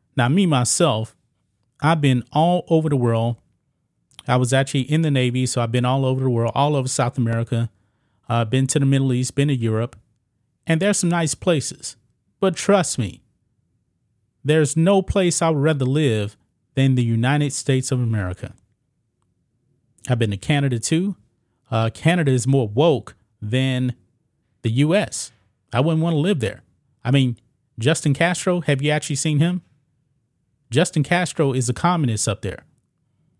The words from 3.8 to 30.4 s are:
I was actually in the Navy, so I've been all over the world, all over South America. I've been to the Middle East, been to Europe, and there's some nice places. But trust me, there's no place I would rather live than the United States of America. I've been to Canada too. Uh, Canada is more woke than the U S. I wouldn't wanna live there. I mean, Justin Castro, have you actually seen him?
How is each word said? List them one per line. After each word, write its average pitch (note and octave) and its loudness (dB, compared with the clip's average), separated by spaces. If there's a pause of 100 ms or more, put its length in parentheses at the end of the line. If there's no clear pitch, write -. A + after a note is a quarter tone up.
I B2+ 2
was B2 0
actually C3+ 0
in D#3 0
the D#3 0
Navy, B2+ 0
so B2 -2
I've A#2 -2
been B2 0
all C3+ 0
over C3 -2
the C3 0
world, A#2 0
all D3 2
over C3 -2
South B2+ -2
America. A#2 -2 (580)
I've A#2 -2
been C3 2
to C3+ 0
the C#3 2
Middle C3+ 2
East, B2+ -4
been C#3+ 0
to C#3 0
Europe, A2+ -2 (720)
and E3 0
there's G3+ 2
some F3 0
nice E3+ -2
places. - -4 (420)
But F#3+ 0
trust - 0
me, G#2+ -6 (1200)
there's D3 2
no F#3+ 4
place F#3 0
I E3 2
would D3 0
rather C#3+ 0
live B2+ 0 (380)
than C3+ 4
the B2 2
United B2+ 0
States - -2
of B2+ 0
America. G#2+ -4 (1500)
I've B2 2
been A2+ 0
to G2 -4
Canada C#3 0
too. F#3 -2 (540)
Uh, A2+ 0
Canada E3 2
is B2 0
more C3+ 2
woke B2+ 0 (240)
than B2+ -2 (720)
the A2+ -2
U D3 2
S. - -4 (440)
I A#2 2
wouldn't D#3+ 2
wanna E3 0
live D#3 0
there. A2 -4 (420)
I A#2+ -4
mean, C3 2 (440)
Justin D3 0
Castro, F3 0
have C#3+ 0
you D3 -2
actually D3+ -4
seen D3 0
him? F3 0 (1080)